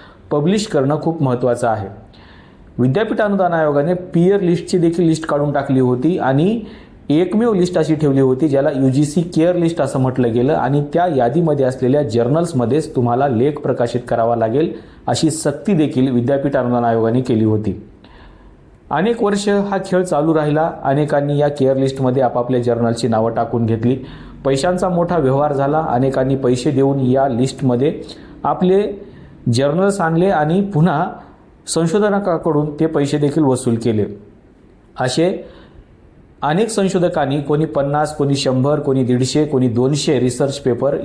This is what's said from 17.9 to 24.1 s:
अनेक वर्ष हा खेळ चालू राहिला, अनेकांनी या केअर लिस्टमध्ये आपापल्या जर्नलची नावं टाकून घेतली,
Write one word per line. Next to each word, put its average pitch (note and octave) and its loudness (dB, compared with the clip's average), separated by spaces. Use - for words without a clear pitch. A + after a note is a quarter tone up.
अनेक G#3+ -2
वर्ष G3+ 0
हा G3+ 0
खेळ F3+ 0
चालू D#3 0
राहिला, D3+ 0
अनेकांनी C#3+ 0
या D3 2
केअर C3+ 2
लिस्टमध्ये C3+ 0
आपापल्या B2 0
जर्नलची A#2 0
नावं A2+ 0
टाकून A#2 -2
घेतली, A2+ 0